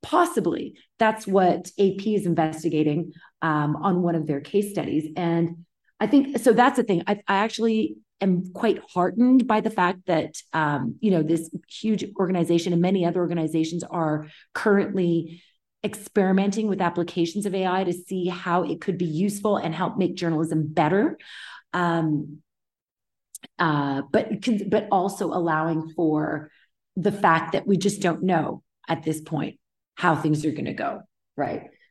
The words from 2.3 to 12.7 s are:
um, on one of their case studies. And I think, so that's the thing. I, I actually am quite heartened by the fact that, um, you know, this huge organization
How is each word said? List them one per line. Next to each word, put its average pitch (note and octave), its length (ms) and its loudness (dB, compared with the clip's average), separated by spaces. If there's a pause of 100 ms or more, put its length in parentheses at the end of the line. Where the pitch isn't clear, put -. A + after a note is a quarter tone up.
um, D3+ 340 0
on F3 260 0
one F3 140 2
of D#3 100 -2
their C#3+ 160 -2
case G3+ 300 -2
studies. D#3 440 -4
And E3+ 500 -2 (340)
I A3 80 0
think, C4+ 320 2
so A#3+ 140 6
that's B3 240 4
the A#3+ 60 4
thing. F3 220 0
I, G#3 220 -2
I G3 100 2
actually A3 600 0 (220)
am F3+ 340 0
quite G3+ 260 0 (140)
heartened A#3 540 4
by G#3+ 140 2
the G#3+ 80 0
fact F#3 380 -2
that, D#3+ 340 0 (120)
um, D3 460 0
you G#3+ 120 2
know, E3 120 4
this D#3+ 260 -2 (200)
huge G#3+ 360 -4 (120)
organization F3 560 0